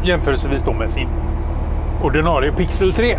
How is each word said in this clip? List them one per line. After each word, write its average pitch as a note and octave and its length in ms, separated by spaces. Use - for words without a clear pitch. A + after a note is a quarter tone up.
jämförelsevis C#3+ 600
då - 100
med - 160
sin C3 180
ordinarie D3+ 480
Pixel F3 420
tre. A3+ 260